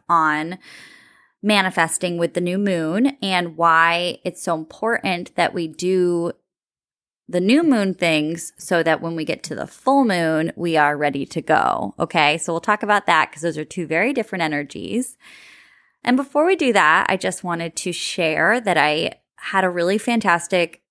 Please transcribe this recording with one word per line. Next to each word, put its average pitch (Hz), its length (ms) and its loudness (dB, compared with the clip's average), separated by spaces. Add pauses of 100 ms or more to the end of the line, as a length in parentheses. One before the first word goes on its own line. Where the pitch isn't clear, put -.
on 160 520 0 (840)
manifesting 185 800 0
with 170 160 0
the 180 60 0
new 180 180 -2
moon 190 640 0
and 175 360 -2
why 170 680 2
it's 175 200 -8
so 175 120 0
important 175 800 -4
that - 200 0
we 170 120 -4
do 175 680 0 (960)
the 180 120 0
new 233 200 4
moon 220 320 2
things 160 640 -2
so 170 260 0
that 160 180 2
when 165 140 -6
we 160 100 -6
get - 180 -6
to 151 120 -8
the - 120 -8
full 269 380 2
moon, 165 500 0
we 170 220 -2
are 147 180 4
ready 139 300 -2
to - 160 -6
go. - 580 0
Okay, 156 380 2
so 170 160 -6
we'll 165 80 -4
talk 208 220 -2
about 208 220 0
that 160 260 2
'cause 147 100 -16
those 160 160 -4
are 151 80 -8
two 165 200 -8
very 175 280 0
different 208 300 -4
energies. 147 760 -6 (840)
And 247 120 2
before 285 300 0
we 370 100 4
do 277 160 0
that, 175 380 4
I 190 80 0
just 185 260 -6
wanted 170 340 -6
to - 140 -6
share 165 680 -2
that 190 160 0
I 151 380 0 (200)
had 190 300 -2
a 185 40 2
really 175 280 0
fantastic 185 920 0